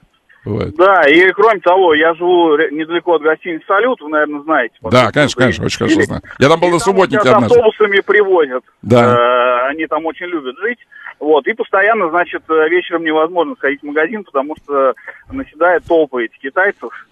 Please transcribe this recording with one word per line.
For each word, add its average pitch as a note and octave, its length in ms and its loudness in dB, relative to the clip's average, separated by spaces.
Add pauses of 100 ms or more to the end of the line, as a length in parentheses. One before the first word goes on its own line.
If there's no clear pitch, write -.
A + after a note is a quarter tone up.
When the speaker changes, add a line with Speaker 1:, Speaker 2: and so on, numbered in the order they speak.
(460)
Speaker 1:
Бывает. G#2+ 320 -6
Speaker 2:
Да, F#3 280 4
и F3 280 4
кроме G#3+ 260 2
того, F3 340 2
я D#3+ 220 2
живу E3+ 400 2
ре-, D3+ 160 0
недалеко D#3+ 440 -4
от D3+ 60 -2
гостиницы D#3 460 -4
"Салют", A3 320 0
вы, D3 100 -14
наверное, D3 320 -4
знаете. C#3+ 400 -4
Speaker 1:
Да, B2 300 2
конечно, - 0 -
Speaker 2:
Поскольку C3+ 300 -2
Speaker 1:
конечно, A2+ 240 -2
очень - 140 -6
хорошо D#4 200 0
Speaker 2:
и - 40 2
Speaker 1:
знаю. - 180 -6 (180)
Я B2+ 80 4
там E3 140 4
был F3 80 2
Speaker 2:
и - 20 0
Speaker 1:
на F3 80 0
Speaker 2:
там C3+ 60 -4
Speaker 1:
субботнике F#3+ 360 2
Speaker 2:
сейчас G#3 120 4
Speaker 1:
однажды. A3 260 4
Speaker 2:
автобусами G#3+ 400 2
привозят. F#3 640 0 (180)
Speaker 1:
Да. A#2+ 840 2
Speaker 2:
Э, C3+ 40 -2
они D#3 160 -6
там D#3 200 -6
очень D#3+ 220 -10
любят C#3 300 -8
жить. A#3 220 -8 (400)
Вот, D3 260 0
и G#3+ 80 -4
постоянно, G3+ 560 0
значит, E3 400 -4
э, D#3+ 200 0
вечером F3 340 -2
невозможно D#3 520 -2
сходить C#3 260 -6
в D3 40 -18
магазин, D#3 380 -4
потому C#3+ 400 -6
что C3+ 300 0 (360)
наседают D#3 540 -2
толпы D3 400 -2
этих - 160 -12
китайцев. F#3 500 -4 (220)